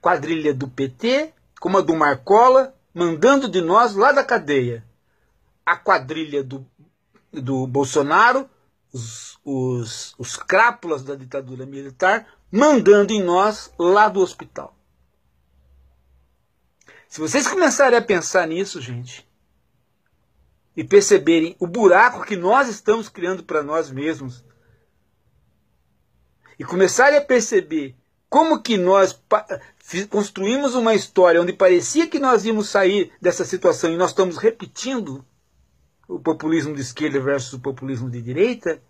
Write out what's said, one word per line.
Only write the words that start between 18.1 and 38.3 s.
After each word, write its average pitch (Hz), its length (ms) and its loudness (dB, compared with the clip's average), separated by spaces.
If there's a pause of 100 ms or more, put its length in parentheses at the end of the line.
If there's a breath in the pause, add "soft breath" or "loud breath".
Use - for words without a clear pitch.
nisso, 175 340 -6
gente, 123 480 -14 (1500)
e 160 80 -8
perceberem 165 760 4
o 175 80 -4
buraco 208 580 2
que 202 120 -8
nós 233 320 2
estamos 214 400 -4
criando 175 340 -8
para 156 180 -4
nós 151 300 -6
mesmos, 139 520 -8 (2250 soft breath)
e 143 60 -14
começarem 190 560 2
a - 20 -2
perceber 165 760 -2 (340)
como 311 300 2
que 226 160 -2
nós 185 340 2
pa-, - 340 -4 (320 soft breath)
fi-, 190 300 -10
construímos 214 680 -4
uma 226 220 0
história 180 460 2
onde 180 100 -2
parecia 185 560 2
que 320 100 -6
nós 254 280 2
íamos 214 240 -2
sair 196 500 0
dessa 175 240 -2
situação 170 480 0
e 165 60 -4
nós 180 140 0
estamos 185 260 -2
repetindo 214 880 -6 (840)
o 180 100 -12
populismo 156 560 -2
de 143 60 -10
esquerda 139 400 -6
versus 135 320 -4
o 131 80 -16
populismo 131 500 -10
de 120 120 -12
direita 165 680 -4